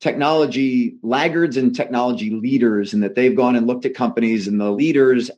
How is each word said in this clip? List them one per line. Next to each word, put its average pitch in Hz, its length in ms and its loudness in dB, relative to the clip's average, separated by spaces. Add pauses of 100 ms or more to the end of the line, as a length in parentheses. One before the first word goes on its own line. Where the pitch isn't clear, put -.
technology 135 1000 0
laggards 147 560 0
and 127 160 2
technology 120 560 -2
leaders, 110 640 0
and 104 80 2
that 107 140 -2
they've 123 200 2
gone 123 200 2
and 117 100 0
looked 123 200 -2
at 127 100 -4
companies 113 520 -2
and 104 120 -2
the 104 100 -2
leaders 131 680 2